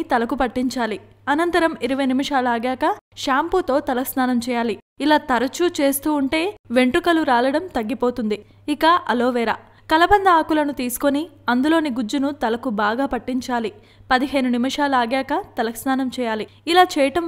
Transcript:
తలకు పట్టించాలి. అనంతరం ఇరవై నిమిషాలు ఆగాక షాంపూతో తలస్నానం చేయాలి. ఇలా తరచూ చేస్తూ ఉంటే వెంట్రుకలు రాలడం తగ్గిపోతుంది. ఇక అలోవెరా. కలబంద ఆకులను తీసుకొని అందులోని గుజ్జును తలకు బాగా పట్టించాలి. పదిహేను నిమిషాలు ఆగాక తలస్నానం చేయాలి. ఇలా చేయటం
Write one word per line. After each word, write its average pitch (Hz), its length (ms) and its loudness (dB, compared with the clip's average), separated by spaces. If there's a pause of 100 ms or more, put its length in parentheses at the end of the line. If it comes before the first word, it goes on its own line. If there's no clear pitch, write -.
(120)
తలకు 233 300 0
పట్టించాలి. 247 560 -2 (340)
అనంతరం 330 400 2 (140)
ఇరవై 269 260 0
నిమిషాలు 262 420 0
ఆగాక 254 300 -2 (400)
షాంపూతో 294 500 0 (140)
తలస్నానం 254 580 0
చేయాలి. 233 280 -2 (300)
ఇలా 302 140 4 (120)
తరచూ 262 360 0 (140)
చేస్తూ 277 300 0 (100)
ఉంటే 320 220 -2 (360)
వెంట్రుకలు 320 520 2
రాలడం 269 360 2 (100)
తగ్గిపోతుంది. 240 600 -2 (360)
ఇక 302 100 -4 (280)
అలోవెరా. 240 440 0 (360)
కలబంద 381 360 4 (100)
ఆకులను 302 420 0
తీసుకొని 277 420 0 (300)
అందులోని 311 440 2
గుజ్జును 269 320 -2 (140)
తలకు 240 260 -2 (140)
బాగా 233 320 0
పట్టించాలి. 247 560 -4 (420)
పదిహేను 262 440 0
నిమిషాలు 269 440 0
ఆగాక 262 320 -2 (260)
తలస్నానం 262 580 -2
చేయాలి. 220 300 -4 (260)
ఇలా 359 120 8 (100)
చేయటం 294 340 0